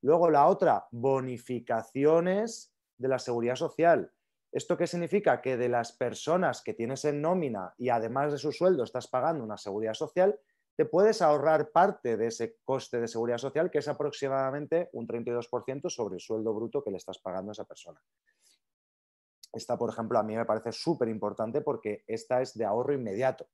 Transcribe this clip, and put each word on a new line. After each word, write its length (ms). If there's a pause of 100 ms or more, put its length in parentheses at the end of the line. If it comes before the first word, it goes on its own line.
Luego 280
la 180
otra, 420
bonificaciones 1800 (240)
de 100
la 120
seguridad 340
social. 580 (380)
¿Esto 260
qué 120
significa? 520
Que 160
de 120
las 240
personas 680
que 140
tienes 300
en 180
nómina 560
y 120
además 420
de 60
su 120
sueldo 320
estás 240
pagando 380
una 120
seguridad 380
social, 460 (360)
te 100
puedes 360
ahorrar 480
parte 460
de 100
ese 380
coste 360
de 60
seguridad 320
social, 320
que 80
es 80
aproximadamente 1040
un 140
treinta 240
y 40
dos 120
por 180
ciento 240
sobre 280
el 40
sueldo 320
bruto 300
que 80
le 60
estás 240
pagando 300
a 20
esa 120
persona. 380 (1500)
Esta, 260
por 120
ejemplo, 280
a 60
mí 100
me 120
parece 260
súper 360
importante 520
porque 480
esta 340
es 160
de 60
ahorro 280
inmediato. 600